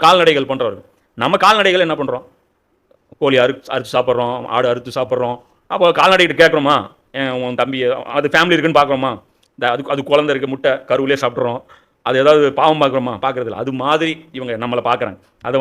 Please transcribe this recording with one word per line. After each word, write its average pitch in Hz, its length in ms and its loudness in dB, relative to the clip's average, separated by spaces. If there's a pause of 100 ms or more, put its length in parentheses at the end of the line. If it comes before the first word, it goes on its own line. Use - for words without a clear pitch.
கால்நடைகள் 160 480 4
பண்றவர்கள். 113 320 -6 (300)
நம்ம 139 220 -2
கால்நடைகள் 190 500 4
என்ன 156 80 -2
பண்றோம்? 127 300 -6 (920)
கோழி 139 180 2
அறுத்து, 131 360 0
அறுத்து 123 260 -4
சாப்பிட்றோம், 123 460 -2
ஆடு 120 240 -2
அறுத்து 123 220 -4 (100)
சாப்பிட்றோம். 123 360 -4 (300)
அப்போ 180 240 0
கால்நடைகிட்ட 170 520 2
கேட்குறோமா? 151 340 4 (360)
"ஏன் 135 180 -6
உன் 127 240 -6
தம்பி 127 300 -2 (320)
அது 147 160 0
ஃபேமிலி 170 240 4
இருக்குன்னு 151 240 2
பார்க்குறோமா? 135 320 0 (460)
இந்த 120 120 -2
அது, 131 180 -4
அது 143 140 -4
குழந்தை 143 320 2
இருக்கு, 131 200 -6
முட்டை 135 180 0 (120)
கருவிலே 135 360 0
சாப்பிட்றோம்." 120 400 -4 (460)
அது 127 120 2
ஏதாவது 143 340 4
பாவம் 151 280 2
பார்க்குறோமா? 127 320 0 (100)
பார்க்குறதில்ல. 123 400 -4
அது 131 100 -6
மாதிரி 151 400 -2 (200)
இவங்க 131 240 -8
நம்மளை 120 320 -4
பார்க்குறாங்க. 117 300 -2 (220)
அதை 123 200 -2